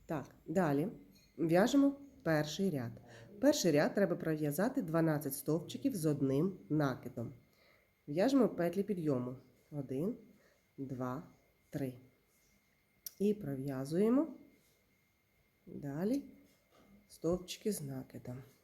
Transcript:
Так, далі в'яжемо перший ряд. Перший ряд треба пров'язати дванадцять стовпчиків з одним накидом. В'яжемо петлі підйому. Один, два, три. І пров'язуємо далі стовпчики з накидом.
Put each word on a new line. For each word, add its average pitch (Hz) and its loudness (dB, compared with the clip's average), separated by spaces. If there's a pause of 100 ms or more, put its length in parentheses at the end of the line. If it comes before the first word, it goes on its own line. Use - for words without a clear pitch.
Так, - -8 (120)
далі 160 2 (500)
в'яжемо 247 6 (280)
перший 160 0
ряд. 123 -4 (500)
Перший 269 4
ряд 160 4
треба 180 2
пров'язати 160 -2
дванадцять 156 2
стовпчиків 170 -2
з 156 -2
одним 147 2 (100)
накидом. 123 -2 (760)
В'яжемо 208 4
петлі 175 -2
підйому. 139 -2 (360)
Один, 143 -4 (600)
два, 131 -6 (460)
три. 135 -6 (1300)
І 208 2
пров'язуємо 147 0 (1300)
далі 170 -4 (840)
стовпчики 180 -4
з 175 -6
накидом. 131 -10 (200)